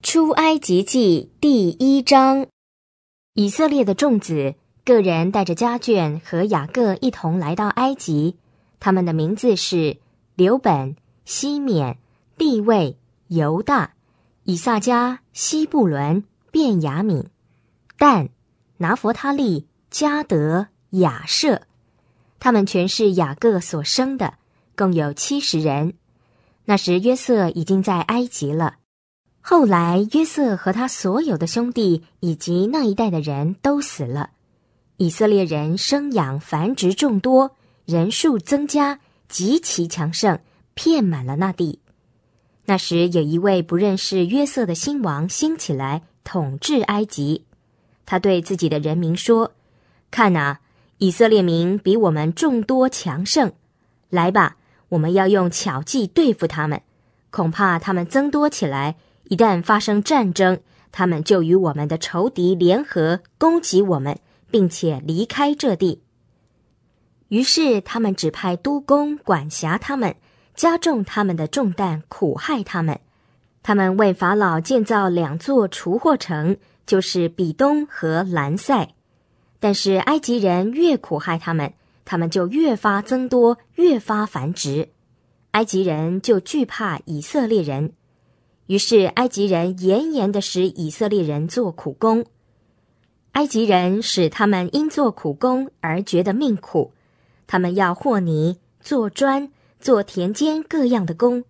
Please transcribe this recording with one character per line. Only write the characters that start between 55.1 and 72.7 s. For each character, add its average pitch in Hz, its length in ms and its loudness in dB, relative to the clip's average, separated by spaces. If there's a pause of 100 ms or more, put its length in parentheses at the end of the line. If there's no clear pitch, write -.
要 190 160 4
用 190 200 4
巧 156 360 -4
计 196 240 -2
对 294 260 2
付 165 140 -2
他 156 180 -4
们。 151 160 -4 (480)
恐 170 180 -2
怕 180 300 0
他 190 140 -4
们 175 120 0
增 269 240 0
多 294 220 0
起 - 160 -4
来， 139 300 -2 (280)
一 185 120 -4
旦 190 260 4
发 214 160 2
生 208 240 0
战 226 300 0
争， 185 280 2 (300)
他 185 160 -2
们 160 160 -2
就 185 200 2
与 165 120 4
我 180 180 2
们 147 140 -4
的 160 120 -4
仇 190 320 -2
敌 180 240 0
联 180 280 2
合 170 380 -2 (180)
攻 330 220 2
击 185 220 2
我 180 160 0
们， 143 200 -6 (320)
并 196 180 2
且 156 360 -4
离 165 220 -2
开 294 280 0
这 269 220 -2
地。” - 260 -2 (1300)
于 220 140 0
是 269 380 2
他 - 180 -8
们 208 160 0
指 160 160 -2
派 180 240 -4
督 277 260 -4
工 294 380 0
管 151 320 -2
辖 165 260 -4
他 277 200 -6
们， 220 180 -2 (400)
加 339 240 2
重 285 260 0
他 208 200 -2
们 185 120 0
的 156 120 -4
重 233 240 -2
担， 165 360 -4
苦 151 280 -2
害 254 260 -4
他 170 220 -4